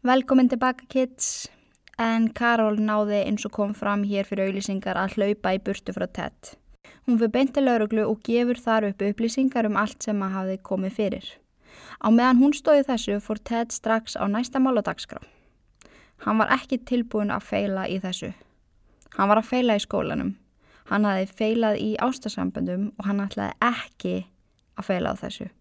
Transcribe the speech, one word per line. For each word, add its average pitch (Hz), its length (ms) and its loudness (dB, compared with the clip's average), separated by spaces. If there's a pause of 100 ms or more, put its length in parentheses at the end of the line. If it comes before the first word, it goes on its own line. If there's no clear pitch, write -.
Velkomin 262 480 4
tilbaka, 254 400 -2
kids. - 600 -2 (520)
En 226 320 2
Carol 226 480 2
náði, 214 460 2
eins 208 180 -2
og 214 80 -8
kom 202 240 -2
fram 202 320 -2
hér 196 160 0
fyrir 196 240 -2
auglýsingar, 196 480 -4
að 190 200 -2
hlaupa 202 360 0
í 196 80 -2
burtu 196 320 -6
frá 180 160 -4
Ted. - 460 -10 (500)
Hún 240 120 2
fer 220 160 2
beint 262 200 2
til 277 120 2
lögreglu 220 440 2
og 220 160 -2
gefur 240 320 2
þar 220 340 0
upp 202 140 -6
upplýsingar 226 600 0
um 208 120 0
allt 214 280 -2
sem 208 160 -2
að 190 160 -4
hafði 190 280 -4
komið 190 320 -4
fyrir. 196 320 -2 (720)
Á 220 80 0
meðan 247 320 6
hún 285 160 6
stóð 294 240 6
í 269 80 0
þessu 214 320 -2
fór 214 240 -6
Ted 233 280 -4
strax 226 440 -2
á - 80 -2
næsta 240 340 -2
mál 262 180 4
á 202 80 0
dagskrá. - 360 -8 (1040)
Hann 220 160 2
var - 120 0
ekki 254 280 -2
tilbúinn 226 520 -2
að 202 180 -6
feila 196 380 -2
í 190 120 -2
þessu. 185 300 -8 (840)
Hann 196 120 2
var 214 120 6
að 220 80 -8
feila 247 280 2
í 202 40 0
skólanum. - 540 -2 (540)
Hann 208 160 2
hafði 196 220 0 (100)
feilað 220 440 0
í 214 100 -2 (100)
ástarsamböndum 196 960 -4
og 196 80 -8
hann 202 180 0
ætlaði 202 300 -6 (120)
ekki 190 500 -4 (600)
að - 120 -10
feila 165 240 -2
á - 80 -8
þessu. - 260 -10 (140)